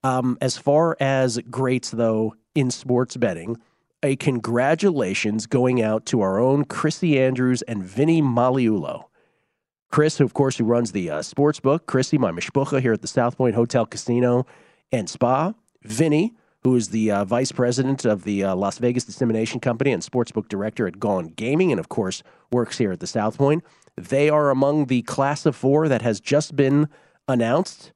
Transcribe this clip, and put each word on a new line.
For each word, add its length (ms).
Um, 360
as 180
far 420
as 400
greats, 400
though, 460
in 160
sports 460
betting, 400
a 140
congratulations 1300
going 360
out 240
to 140
our 180
own 260
Chrissy 540
Andrews 440
and 200
Vinny 400
Maliulo. 840
Chris, 280
who, 60
of 100
course, 240
who 40
runs 300
the, 180
uh, 100
sports 380
book, 280
Chrissy, 300
my 140
mishpucha 500
here 120
at 100
the 60
South 280
Point 200
Hotel 280
Casino 600
and 180
Spa. 420
Vinny, 500
who 140
is 140
the, 200
uh, 140
vice 260
president 540
of 180
the, 220
uh, 100
Las 240
Vegas 240
Dissemination 560
Company 320
and 100
sportsbook 460
director 400
at 140
Gone 340
Gaming, 380
and, 80
of 80
course, 340
works 260
here 140
at 80
the 80
South 280
Point. 280
They 340
are 200
among 360
the 160
class 420
of 120
four 320
that 140
has 180
just 340
been 340
announced 680